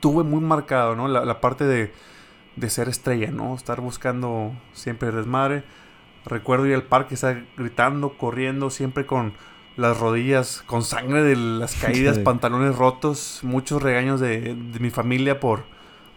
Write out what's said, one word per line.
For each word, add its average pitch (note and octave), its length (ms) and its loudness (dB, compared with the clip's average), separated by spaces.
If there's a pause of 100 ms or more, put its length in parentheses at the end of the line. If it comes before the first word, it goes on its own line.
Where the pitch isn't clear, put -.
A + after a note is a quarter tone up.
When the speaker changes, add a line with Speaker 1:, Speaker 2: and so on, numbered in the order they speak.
Speaker 1:
tuve D#3 220 4
muy D3+ 180 2
marcado, C#3 560 0
¿no? B2+ 120 -2
La, B2 160 2
la A#2 160 -2
parte B2+ 240 0
de, A#2 280 2 (640)
de A#2+ 140 -4
ser A#2+ 180 -2
estrella, A#2+ 420 -2
¿no? A#2+ 240 -4
Estar B2 260 -6
buscando B2 720 -4 (220)
siempre A#2 380 -6
desmadre. C3+ 520 0 (640)
Recuerdo B2+ 400 0
ir C#3 80 4
al C3 80 0
parque, C3 320 2
estar B2 300 -2 (120)
gritando, C3+ 600 0
corriendo, C3 520 -2
siempre C3+ 360 -4
con A#2+ 260 -2 (440)
las A#2+ 240 2
rodillas B2 680 0
con A#2 160 -2
sangre B2+ 400 0
de C#3+ 140 6
las A2+ 400 -2
caídas, B2+ 400 2
Speaker 2:
<laughs> - 20 2
Sí. G#2 40 0
Speaker 1:
pantalones B2 540 2
rotos, C3 680 0
muchos C3 400 -2
regaños C3 380 2
de, A#2 360 -2
de A#2+ 240 -8
mi A#2+ 100 2
familia C3 500 2
por, A2+ 240 2 (520)